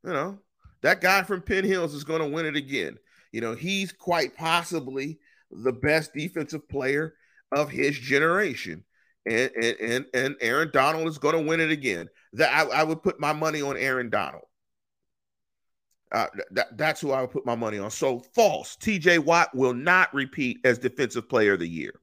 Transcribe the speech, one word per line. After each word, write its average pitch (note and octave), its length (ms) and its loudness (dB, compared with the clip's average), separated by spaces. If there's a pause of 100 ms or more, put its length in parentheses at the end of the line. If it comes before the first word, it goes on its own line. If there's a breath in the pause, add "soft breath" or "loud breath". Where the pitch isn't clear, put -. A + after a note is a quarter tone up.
You F3 80 -6
know, F3+ 240 -4 (460 soft breath)
that D#3+ 180 4
guy F#3 220 4
from F3+ 180 -4
Penn F#3+ 220 0
Hills F3 320 0
is C#3+ 80 -10
gonna D#3 240 -2
win D#3 180 -4
it D3+ 100 -4
again. C3 440 -4 (320 soft breath)
You A2+ 100 -6
know, A#2 140 -4
he's F#3+ 360 -4
quite E3+ 460 -2
possibly D#3 800 -2 (360 soft breath)
the A#2+ 200 -2
best D3+ 400 0
defensive D3+ 560 -8
player C#3 440 -2 (380 soft breath)
of D3 180 0
his C#3+ 300 -2
generation. C#3 840 0 (400)
And, A#2 300 0
and, A#2 260 0
and, A#2+ 320 -4
and C3+ 260 -2
Aaron C#3 340 0
Donald D#3 340 2
is D#3 100 -6
gonna D#3 240 0
win D#3+ 180 0
it D#3+ 120 0
again. B2 380 -2 (240 soft breath)
That B2+ 200 2
I, D3 280 2
I - 20 4
would D#3+ 200 -2
put F3+ 160 -2
my D3+ 140 0
money D#3 280 -2
on C#3 160 -4
Aaron B2 320 -2
Donald. E2 360 -4 (1700)
Uh, A2+ 220 0
th-, G2+ 220 -8
th-, A#2+ 120 2 (100)
that's D#3 220 0
who C#3+ 120 -2
I C3 100 0
would B2+ 100 -4
put C3+ 140 -6
my A#2 100 0
money A2 240 -4
on. G#2 120 -6
So C3 280 0
false. - 560 2
T G#3 240 -2
J E3+ 200 6
Watt E3 360 4
will B2+ 180 4
not E3+ 400 2
repeat C3 520 -2
as A#2+ 120 6
Defensive A#2+ 520 -4
Player G#2+ 240 6
of F#2 60 2
the E2+ 80 -2
Year. D#2 360 -8